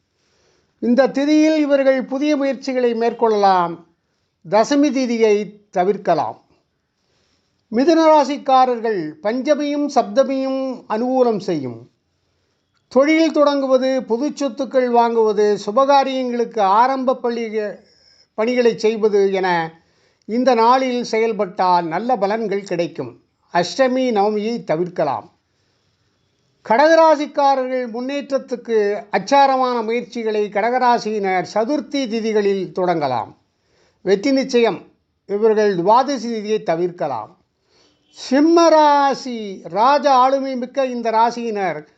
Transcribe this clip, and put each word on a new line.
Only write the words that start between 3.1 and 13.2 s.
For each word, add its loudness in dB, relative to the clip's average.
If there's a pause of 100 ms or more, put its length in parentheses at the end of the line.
தசமி 2
திதியை 0 (180)
தவிர்க்கலாம். -2 (1300)
மிதுன 4
ராசிக்காரர்கள் 2 (100)
பஞ்சமியும் -2
சப்தமியும் -2
அனுகூலம் 0
செய்யும். -8 (960)
தொழில் 2